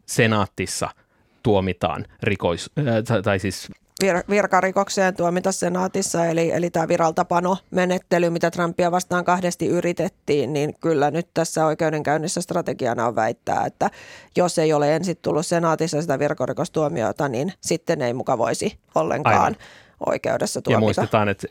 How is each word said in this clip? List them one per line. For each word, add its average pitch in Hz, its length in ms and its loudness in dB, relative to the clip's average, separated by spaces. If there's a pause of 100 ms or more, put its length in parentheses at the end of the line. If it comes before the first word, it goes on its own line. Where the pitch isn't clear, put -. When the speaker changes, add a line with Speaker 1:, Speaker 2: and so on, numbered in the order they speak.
Speaker 1:
senaatissa 107 840 0 (540)
tuomitaan 95 640 0 (180)
rikos-, 92 560 -2
äh, 147 60 -2 (220)
tai, 110 140 2
tai 101 180 2
siis 95 300 -6 (340)
Speaker 2:
Vir-, 180 260 2
virkarikokseen 190 840 2
tuomita 180 360 0
senaatissa, 180 760 -2
eli, 165 260 0
eli 170 180 -2
tää 165 180 0
viraltapanomenettely, 175 1400 0
mitä 170 220 0
Trumpia 175 400 0
vastaan 180 340 -2
kahdesti 180 420 0
yritettiin, 156 840 0
niin 147 280 0
kyllä 147 300 2
nyt 165 220 -4
tässä 160 320 0
oikeudenkäynnissä 156 760 0
strategiana 131 640 -2
on 117 80 -2
väittää, 113 500 -2
että - 240 -2 (480)
jos 175 220 2
ei 156 140 4
ole 147 220 2
ensin 165 260 -2
tullut - 240 -2
senaatissa 165 560 0
sitä 151 180 -2
virkarikostuomiota, 143 1120 -2
niin 135 320 -4
sitten 160 400 -2
ei 120 120 0
muka 127 240 -2
voisi 120 400 -2 (180)
ollenkaan - 400 2
Speaker 1:
Aivan. - 200 2 (500)
Speaker 2:
oikeudessa - 520 -2
Speaker 1:
Ja 123 40 -6
Speaker 2:
tuomita. 117 180 2
Speaker 1:
muistetaan, 107 500 2
että, - 220 -6